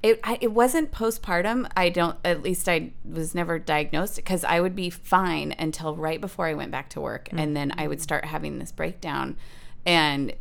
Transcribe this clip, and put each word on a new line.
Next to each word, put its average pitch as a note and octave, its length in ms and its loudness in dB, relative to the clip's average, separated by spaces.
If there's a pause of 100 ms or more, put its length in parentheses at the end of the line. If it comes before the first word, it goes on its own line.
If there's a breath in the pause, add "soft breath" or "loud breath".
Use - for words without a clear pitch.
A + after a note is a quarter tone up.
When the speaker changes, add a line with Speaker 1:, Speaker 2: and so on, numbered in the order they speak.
Speaker 1:
It, A3+ 220 6
I, A3+ 160 0
it A3+ 120 2
wasn't B3+ 400 4
postpartum. A3+ 840 0
I F3+ 120 6
don't, F3 360 2
at F3 180 2
least F3+ 260 0
I E3 240 2 (120)
was D#3+ 300 -4
never E3+ 240 0
diagnosed, D3+ 640 0
'cause F3 200 0
I E3+ 160 4
would F3+ 160 0
be F3+ 140 -2
fine E3+ 680 0
until D#3+ 380 -4
right D#3+ 240 -2
before F#3 260 -4
I D#3 80 0
went D3 160 -6
back C3+ 200 -6
to D#3 100 -8
work. A#2+ 320 -8
And D3+ 240 0
then C#3+ 200 -2
I D3+ 120 -2
would D3 100 -4
Speaker 2:
Mm. D#3+ 40 -6
Speaker 1:
start D3+ 240 -2
having D#3 320 -6
this - 140 -8
breakdown D#3 640 -4 (480 loud breath)
and D3+ 560 4